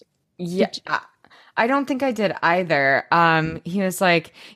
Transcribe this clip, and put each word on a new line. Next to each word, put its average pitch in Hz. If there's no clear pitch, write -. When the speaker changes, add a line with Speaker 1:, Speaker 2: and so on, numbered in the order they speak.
Speaker 1:
Yeah, 180
Speaker 2:
Did -
you -
Speaker 1:
I, -
I 226
don't 277
think 269
I 269
did 208
either. 160
Um, 160
he 180
was 190
like, 170